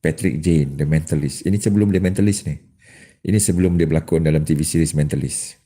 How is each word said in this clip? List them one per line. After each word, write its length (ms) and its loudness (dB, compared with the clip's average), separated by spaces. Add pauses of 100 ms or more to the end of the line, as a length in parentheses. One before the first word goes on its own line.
Patrick 400 -2
Jane, 320 2
The 80 -4
Mentalist. 640 -2
Ini 80 0
sebelum 400 2
The 80 0
Mentalist 480 0
ni. 80 -8 (640)
Ini 160 2
sebelum 400 2
dia 80 4
berlakon 400 0
dalam 160 2
T 160 0
V 80 -2
series 240 0
Mentalist. 760 -4